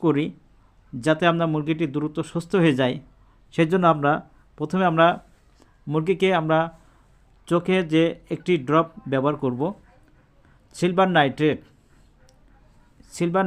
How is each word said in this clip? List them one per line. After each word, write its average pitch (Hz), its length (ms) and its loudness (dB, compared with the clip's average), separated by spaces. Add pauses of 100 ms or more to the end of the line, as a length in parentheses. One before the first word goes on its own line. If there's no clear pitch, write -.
করি 147 200 2 (680)
যাতে 156 380 -2
আপনার 165 220 0
মুরগিটি 156 420 -2
দ্রুত 151 220 -4 (140)
সুস্থ 170 220 -8 (100)
হয়ে 151 180 4
যায়, 127 140 0 (600)
সেই 165 160 2
জন্য 180 140 0 (100)
আমরা 147 180 2 (460)
প্রথমে 185 320 -2
আমরা 165 160 4 (800)
মুরগিকে 165 420 0 (120)
আমরা 156 180 0 (920)
চোখে 175 280 0 (160)
যে 160 100 4 (320)
একটি 170 180 -4 (140)
ড্রপ 160 220 2 (220)
ব্যবহার 135 320 -2
করব, 123 180 -4 (1120)
সিলভার 185 340 2 (100)
নাইট্রেট। 147 420 0 (1500)
সিলভার 175 320 -2